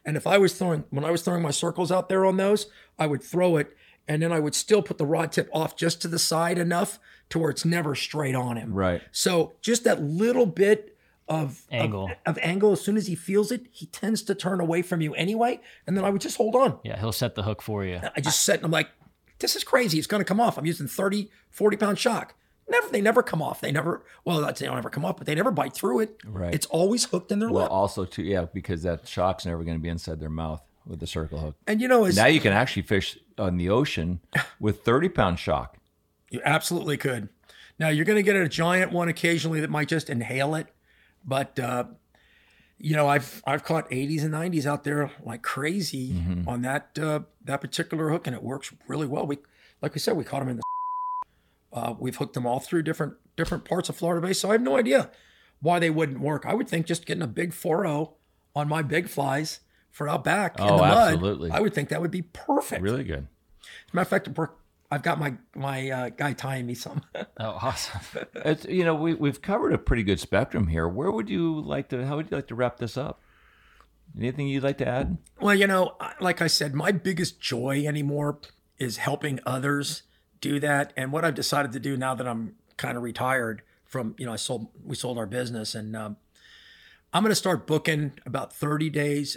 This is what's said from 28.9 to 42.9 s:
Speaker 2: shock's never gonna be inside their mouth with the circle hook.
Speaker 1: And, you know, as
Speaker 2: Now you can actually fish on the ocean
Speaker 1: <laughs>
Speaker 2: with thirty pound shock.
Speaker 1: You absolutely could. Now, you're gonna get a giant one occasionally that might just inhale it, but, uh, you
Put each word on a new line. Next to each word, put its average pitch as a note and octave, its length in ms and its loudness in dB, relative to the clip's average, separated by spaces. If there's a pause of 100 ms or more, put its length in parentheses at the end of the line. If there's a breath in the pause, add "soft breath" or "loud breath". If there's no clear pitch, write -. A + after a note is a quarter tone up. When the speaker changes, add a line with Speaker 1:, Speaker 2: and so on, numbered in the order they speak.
Speaker 2:
shock's F#2 360 0
never E2+ 200 -4
gonna E2 160 -4
be E2 80 -4
inside E2 320 -6
their D#2 100 -8
mouth D#2+ 320 -6 (240)
with E2 140 -10
the E2 60 -8
circle D#2+ 340 -6
hook. D2+ 160 -6 (100)
Speaker 1:
And, G#3+ 140 2
you B3+ 80 0
know, A#3+ 160 8
as C3+ 120 4
Speaker 2:
Now A2 100 8
you D3+ 140 8
can G#2 120 4
actually G#2+ 300 2
fish - 360 0 (200)
on F#2 180 0
the F2 120 0
ocean F#2+ 520 0 (200)
Speaker 1:
<laughs> - 200 -8
Speaker 2:
with G#2 240 0
thirty C#3+ 240 4
pound F#2 300 2
shock. C#2 380 -2 (540)
Speaker 1:
You B2 140 -6
absolutely D#3 520 0
could. A#2+ 320 -4 (500 loud breath)
Now, D#3+ 100 0
you're D#3 160 2
gonna G#3+ 180 4
get G3 140 4
a F3+ 120 4
giant F3+ 440 2
one F3 160 2
occasionally D#3+ 520 0
that D3+ 100 -2
might D3+ 180 0
just D#3+ 200 -2
inhale C3+ 460 -2
it, D#3+ 140 -6 (560 soft breath)
but, C#3 340 -4
uh, B2 260 -2 (920 soft breath)
you D3+ 180 0